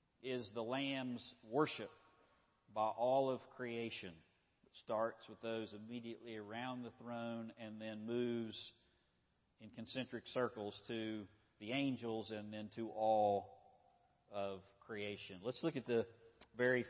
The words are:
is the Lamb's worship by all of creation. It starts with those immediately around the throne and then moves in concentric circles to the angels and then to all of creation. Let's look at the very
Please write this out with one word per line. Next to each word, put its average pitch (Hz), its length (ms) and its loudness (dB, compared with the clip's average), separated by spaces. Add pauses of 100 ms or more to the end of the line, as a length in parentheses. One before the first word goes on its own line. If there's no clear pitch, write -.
(240)
is 123 320 -2
the 117 60 0
Lamb's 131 600 0 (260)
worship 120 420 2 (840)
by 110 140 6 (100)
all 135 320 6
of 127 80 0 (180)
creation. 117 540 -4 (540)
It - 80 -20 (120)
starts 113 440 2
with 110 120 -14
those 113 320 -2
immediately 117 640 -8
around 120 460 -4
the 117 80 -6 (100)
throne 117 520 -4 (120)
and 107 160 -8
then 110 280 -6
moves 117 500 0 (1040)
in 110 160 -14
concentric 117 560 -4
circles 107 440 0 (120)
to 110 320 0 (400)
the 107 100 -6
angels 117 680 0
and 104 160 -6
then 107 220 -6
to 117 140 -2
all 107 680 4 (800)
of 98 280 -2 (220)
creation. 101 600 -6
Let's - 180 -2
look 156 140 0
at 123 100 -4
the 117 200 4 (520)
very 123 320 6